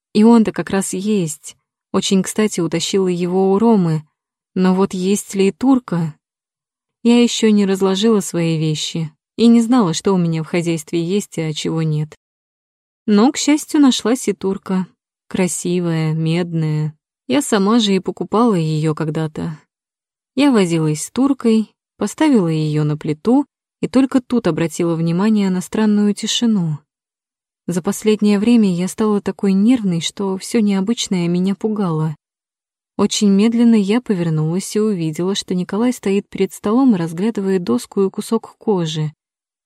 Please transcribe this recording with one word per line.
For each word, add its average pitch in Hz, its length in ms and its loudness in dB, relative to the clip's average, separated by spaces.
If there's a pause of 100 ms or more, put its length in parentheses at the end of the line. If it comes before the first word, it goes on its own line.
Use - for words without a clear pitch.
(140)
и 208 100 4
он-то 226 280 6
как - 200 -6
раз 196 220 -4
есть. 190 600 -4 (380)
Очень 190 300 0
кстати 214 360 -2
утащила 170 480 -2
его 180 460 0
у 196 60 2
Ромы. 180 440 2 (500)
Но 185 200 2
вот 190 200 0
есть 190 420 -2
ли 190 140 2
и - 20 -4
турка? 180 680 0 (840)
Я 240 180 4
еще 226 300 2
не 202 140 4
разложила 190 540 2
свои 165 380 -2
вещи 156 540 -4 (260)
и 220 100 4
не 233 140 6
знала, 226 320 2
что 196 200 -2
у 190 40 2
меня 165 260 -2
в - 40 -14
хозяйстве 170 560 -4
есть, 196 340 -4
а 160 160 -4
чего 160 300 -4
нет. 151 320 -4 (880)
Но, 214 260 4
к - 60 -6
счастью, 302 420 0
нашлась 254 480 2
и 202 60 0
турка. 190 540 -4 (400)
Красивая, 170 840 -2
медная. 160 840 -2 (300)
Я 262 140 0
сама 214 380 2
же 202 160 2
и 185 40 2
покупала 202 560 -2
ее 156 400 -2
когда-то. 156 600 -6 (800)
Я 277 140 4
возилась 165 540 0
с - 60 -16
туркой, 233 600 0 (240)
поставила 214 520 0
ее 151 340 0
на 151 140 -2
плиту 214 480 0 (360)
и 185 60 -4
только 262 340 2
тут 233 260 -2
обратила 165 480 -2
внимание 190 540 0
на 180 120 -2
странную 208 520 0
тишину. 202 680 -2 (880)
За 175 140 -4
последнее 208 560 0
время 214 360 4
я 180 160 -4
стала 208 320 -2
такой 196 320 -2
нервной, 202 480 2
что 190 360 -6
все - 220 -4
необычное 196 720 -2
меня 180 260 0
пугало. 165 640 -4 (800)
Очень 208 320 0
медленно 226 460 4
я 208 260 2
повернулась 170 720 -2
и 214 60 0
увидела, 180 540 -2
что - 200 -6
Николай 202 380 -2
стоит 202 340 -2
перед - 240 -4
столом 240 440 2
и - 20 -2
разглядывает 190 640 -2
доску 220 380 -2
и 190 80 2
кусок - 480 -6
кожи. 160 560 -4 (520)